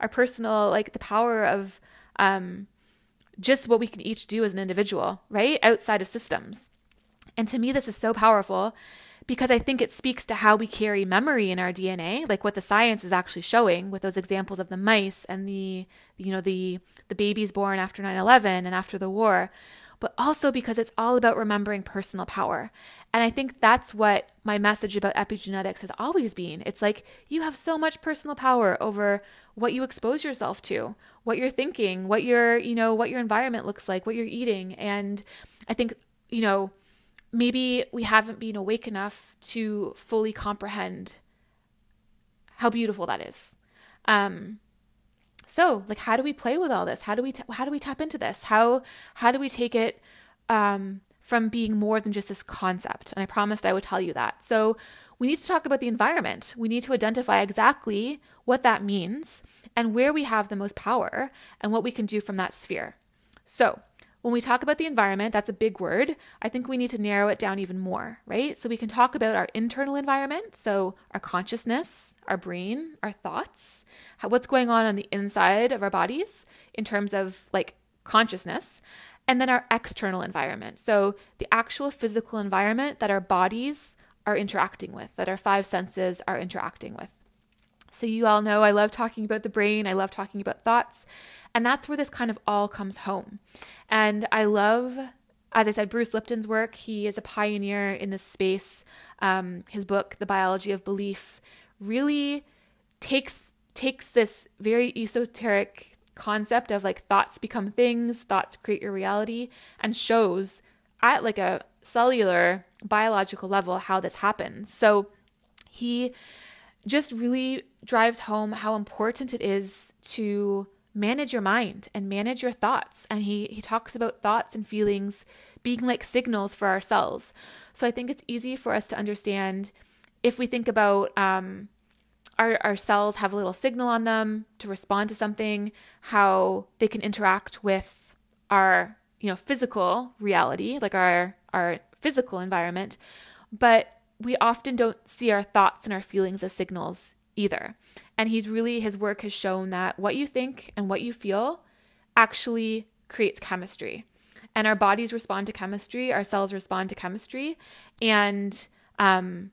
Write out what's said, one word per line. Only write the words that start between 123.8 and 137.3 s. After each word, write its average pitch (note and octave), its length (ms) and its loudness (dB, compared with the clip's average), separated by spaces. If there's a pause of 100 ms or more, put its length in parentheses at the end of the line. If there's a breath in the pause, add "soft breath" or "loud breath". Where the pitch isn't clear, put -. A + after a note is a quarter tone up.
about A#3 280 -4
thoughts G#3+ 320 0
and G#3+ 120 -8
feelings G3+ 600 0 (360 loud breath)
being A#3+ 180 -2
like B3 220 0
signals A3+ 520 0
for G3+ 140 0
ourselves. - 640 0 (400 loud breath)
So B3+ 120 -2
I A#3+ 40 4
think B3 180 -6
it's C#4+ 180 -6
easy A#3+ 300 -6
for A#3+ 160 -4
us G#3 160 0
to - 100 -4
understand G3 720 -4 (500 soft breath)
if A#3+ 160 2
we B3 80 0
think A#3+ 220 -2
about, G3+ 500 4
um, F#3+ 500 0 (680)
our, A3+ 240 4
our G#3 140 2
cells G#3 400 2
have G3 160 -2
a G3+ 40 -4
little F#3 160 -2
signal B3 360 0
on A3+ 160 2
them A3 420 0 (120)
to G#3 100 -12
respond G3+ 400 -2
to G#3+ 60 -8
something, G#3 580 -4 (300 soft breath)
how F#3+ 640 4 (120)
they A3 100 4
can G#3+ 120 -4
interact G3+ 640 0